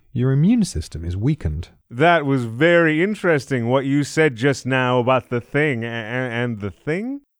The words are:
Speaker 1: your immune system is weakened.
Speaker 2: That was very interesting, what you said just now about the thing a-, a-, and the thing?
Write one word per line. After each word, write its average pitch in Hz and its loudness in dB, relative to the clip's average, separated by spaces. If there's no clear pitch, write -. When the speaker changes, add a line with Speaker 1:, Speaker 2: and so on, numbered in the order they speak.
Speaker 1:
your 127 0
immune 190 4
system 80 -8
is 87 -4
weakened. 98 -4
Speaker 2:
That 151 2
was 135 0
very 156 2
interesting, 156 0
what 135 2
you 139 0
said 151 2
just 131 0
now 127 0
about 123 0
the 123 -2
thing 139 -2
a-, - -8
a-, 117 -6
and 117 -4
the 98 -6
thing? 226 -8